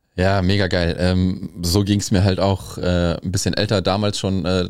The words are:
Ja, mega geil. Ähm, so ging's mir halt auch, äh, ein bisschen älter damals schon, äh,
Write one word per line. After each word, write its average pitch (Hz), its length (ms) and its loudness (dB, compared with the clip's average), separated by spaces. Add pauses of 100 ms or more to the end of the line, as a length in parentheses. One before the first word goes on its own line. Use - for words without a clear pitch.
(160)
Ja, 95 280 2
mega 95 240 2
geil. 87 320 0
Ähm, 92 500 0 (140)
so 92 200 2
ging's 101 280 0
mir 95 120 4
halt 92 160 2
auch, 95 380 -2
äh, 87 420 0
ein 92 120 -6
bisschen 98 240 -2
älter 104 260 0
damals 101 380 -2
schon, 95 260 -2
äh, 90 240 0